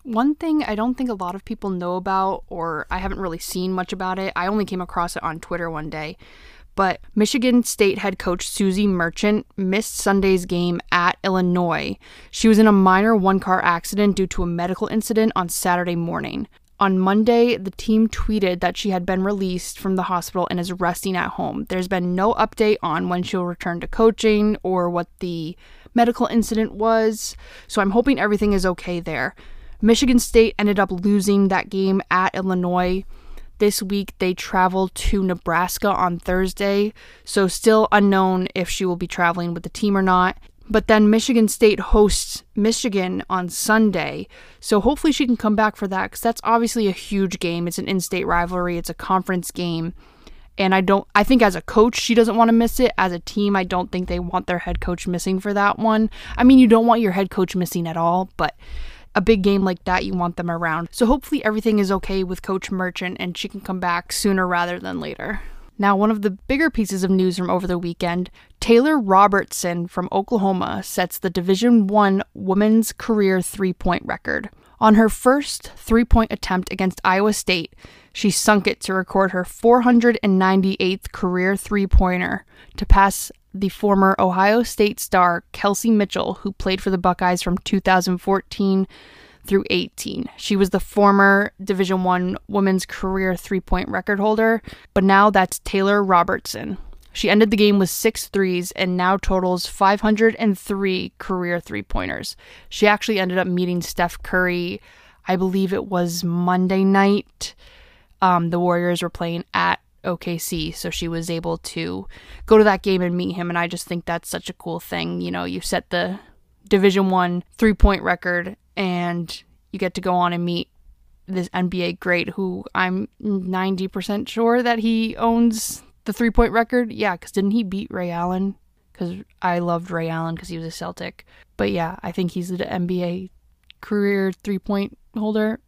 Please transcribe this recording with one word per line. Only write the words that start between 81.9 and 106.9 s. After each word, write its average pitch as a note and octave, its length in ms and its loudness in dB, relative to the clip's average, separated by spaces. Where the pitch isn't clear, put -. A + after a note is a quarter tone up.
to G3+ 80 -6
pass G3 460 4
the G3 140 -2
former G3 480 4
Ohio G3 460 2
State G#3+ 360 0
star F3+ 520 2
Kelsey G#3 400 0
Mitchell, G3 500 0
who G3+ 120 -6
played F#3+ 280 -4
for G3+ 80 -2
the F#3+ 80 0
Buckeyes F3+ 440 0
from F#3 180 -2
two - 200 -2
thousand F#3 380 2
fourteen F#3+ 720 0
through G3 240 0
eighteen. - 560 -4
She - 180 -2
was F#3+ 160 2
the F#3+ 80 0
former G3 720 4
Division F#3+ 400 0
One F3+ 340 0
women's F#3+ 380 0
career F#3 500 -4
three-point F#3 540 -4
record G3 300 -2
holder, A3 420 2
but G3 100 2
now G3 260 6
that's G3 300 0
Taylor G3+ 440 0
Robertson. F3+ 760 0
She G3 140 0
ended G#3 220 6
the A3+ 60 0
game G#3 200 6
with F#3 140 2
six - 360 -2
threes F#3 440 -2
and F3+ 260 -4
now F#3 200 2
totals F#3 500 -2
five G3+ 340 0
hundred A3 360 4
and G#3 200 0
three F#3+ 600 -4
career F3 400 -4
three-pointers. - 760 -8
She - 180 0
actually G#3 320 0
ended F#3 180 -2
up F3+ 100 0
meeting F3+ 340 -2
Steph - 420 -6
Curry, F3+ 580 -2
I F#3 80 0
believe F#3 380 0
it G3 140 -6
was F3 360 -4
Monday F3+ 600 0
night. G3 720 0